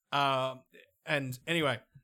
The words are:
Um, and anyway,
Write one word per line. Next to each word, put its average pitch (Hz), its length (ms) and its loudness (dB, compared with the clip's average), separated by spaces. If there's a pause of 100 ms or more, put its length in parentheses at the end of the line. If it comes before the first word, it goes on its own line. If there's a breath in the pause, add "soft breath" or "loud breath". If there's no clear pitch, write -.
(120)
Um, 131 480 0 (440)
and 135 420 -4
anyway, 151 320 2 (260)